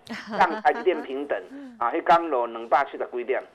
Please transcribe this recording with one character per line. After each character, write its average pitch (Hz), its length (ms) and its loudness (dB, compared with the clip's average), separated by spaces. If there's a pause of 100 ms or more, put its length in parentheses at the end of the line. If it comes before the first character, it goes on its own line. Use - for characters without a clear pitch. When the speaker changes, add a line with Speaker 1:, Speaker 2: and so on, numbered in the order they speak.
Speaker 1:
<laughs> 214 300 -8
Speaker 2:
让 202 260 2
台 247 100 4
积 233 100 -2
电 170 180 4
平 135 260 -6
等， 117 140 -2 (380)
啊， 117 160 0
那 170 80 -2
刚 170 260 6
落 123 200 0
两 117 200 -10
百 143 220 4
七 - 80 -12
十 123 140 -4
几 123 120 -4
点。 120 180 0 (120)